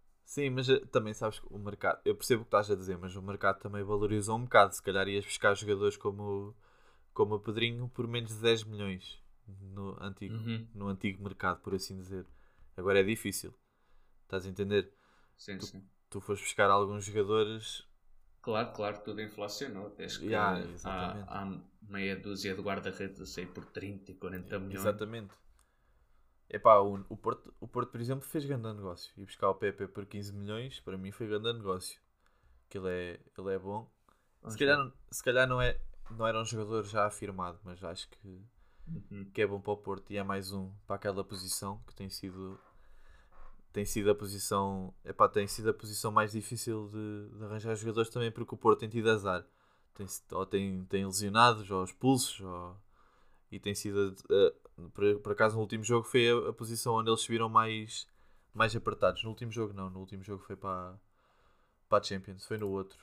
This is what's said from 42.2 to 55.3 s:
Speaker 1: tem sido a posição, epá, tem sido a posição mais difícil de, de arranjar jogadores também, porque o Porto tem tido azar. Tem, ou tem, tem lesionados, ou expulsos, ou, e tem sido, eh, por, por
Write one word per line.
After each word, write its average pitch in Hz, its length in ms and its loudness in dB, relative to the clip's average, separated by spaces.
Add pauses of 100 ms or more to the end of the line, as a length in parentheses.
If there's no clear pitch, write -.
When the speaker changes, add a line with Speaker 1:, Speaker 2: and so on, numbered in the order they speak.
Speaker 1:
tem 101 140 -2
sido 104 260 2
a 101 40 8
posição, 98 800 -2 (120)
epá, 101 240 6
tem 101 180 0
sido 110 220 -2
a 104 40 2
posição 107 380 -6
mais 107 220 2
difícil 110 560 -6
de, 104 480 -10
de 107 80 -12
arranjar 107 300 -4
jogadores 110 340 0
também, 120 200 -2
porque 117 240 -8
o 113 40 -10
Porto - 220 8
tem 110 100 -6
tido 113 200 2
azar. 98 360 2 (480)
Tem, 101 120 -10 (280)
ou 92 120 -2
tem, 98 380 -2
tem 98 220 -2
lesionados, 104 640 4
ou 95 140 0
expulsos, 127 560 2
ou, 90 340 -10 (720)
e 104 100 -10
tem 101 160 -2
sido, 98 400 0 (140)
eh, 95 240 10 (400)
por, 104 260 6
por 104 140 -4